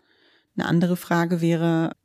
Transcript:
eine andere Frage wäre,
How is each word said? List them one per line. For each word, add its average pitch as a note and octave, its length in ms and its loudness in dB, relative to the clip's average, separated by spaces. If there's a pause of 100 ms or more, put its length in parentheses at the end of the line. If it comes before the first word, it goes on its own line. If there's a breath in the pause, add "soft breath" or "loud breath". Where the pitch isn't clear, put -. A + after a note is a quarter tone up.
(560 soft breath)
eine - 100 -4
andere E3+ 300 2
Frage E3+ 440 -2
wäre, E3 520 0 (140)